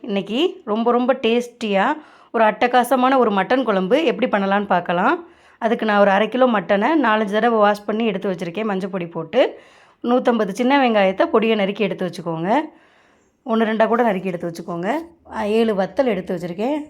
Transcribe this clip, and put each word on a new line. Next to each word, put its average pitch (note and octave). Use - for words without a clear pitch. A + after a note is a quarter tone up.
இன்னைக்கு G3
ரொம்ப, A3+
ரொம்ப B3
டேஸ்டியா A3
ஒரு A3+
அட்டகாசமான B3+
ஒரு A3+
மட்டன் B3
குழம்பு F#3+
எப்படி G#3+
பண்ணலான்னு G3
பார்க்கலாம். F3+
அதுக்கு A#3
நான் G3+
ஒரு G3+
அரை G#3+
கிலோ B3+
மட்டனை G3+
நாலஞ்சு G#3+
தடவை A3+
வாஷ் G3+
பண்ணி A3
எடுத்து F#3+
வச்சுருக்கேன், F3+
மஞ்சள் F#3+
பொடி F3
போட்டு. E3
நூற்றம்பது A#3
சின்ன C4
வெங்காயத்தை G#3+
பொடியை A3
நறுக்கி G3
எடுத்து F#3
வச்சுக்கோங்க, E3+
ஒன்று A3+
ரெண்டாக G#3+
கூட A#3+
நறுக்கி F#3+
எடுத்து E3+
வச்சுக்கோங்க. E3+
ஆ, G#3+
ஏழு A3+
வத்தல் A3
எடுத்து F3+
வச்சுருக்கேன் F#3